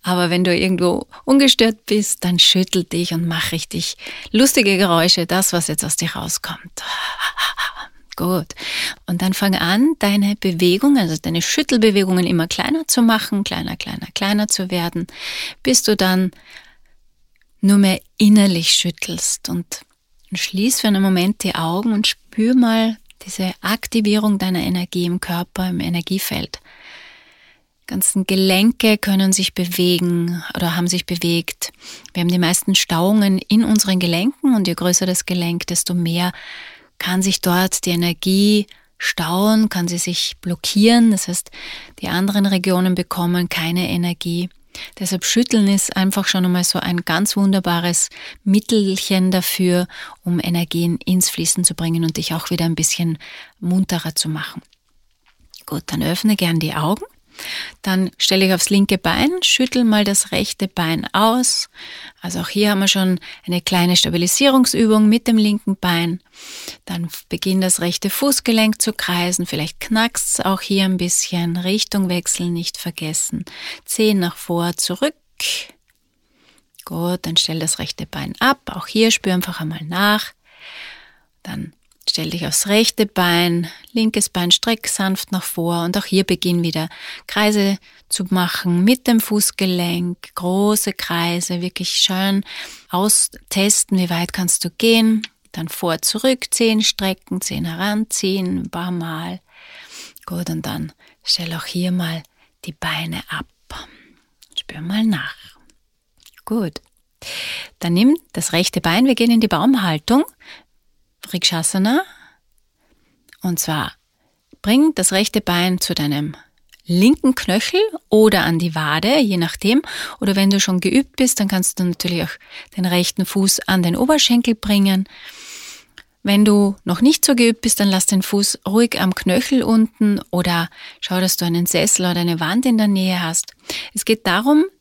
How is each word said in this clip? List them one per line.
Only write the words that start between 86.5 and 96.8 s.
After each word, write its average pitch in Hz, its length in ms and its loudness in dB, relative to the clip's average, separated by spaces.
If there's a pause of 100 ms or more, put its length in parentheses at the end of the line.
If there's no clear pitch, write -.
wieder 165 260 -2 (380)
Kreise 208 520 2 (300)
zu - 220 -4
machen 180 540 0
mit 247 220 2
dem 226 140 4
Fußgelenk, 175 1120 -2
große 202 580 0
Kreise, 175 680 -2
wirklich 180 300 -6
schön 196 540 0 (460)
austesten, 196 1080 0
wie 175 120 -2
weit 175 220 -4
kannst - 320 -4
du 170 60 -6
gehen. 220 560 2 (260)
Dann 165 160 -8
vor, 165 340 -4
zurück, 262 480 -2
Zehen 220 320 2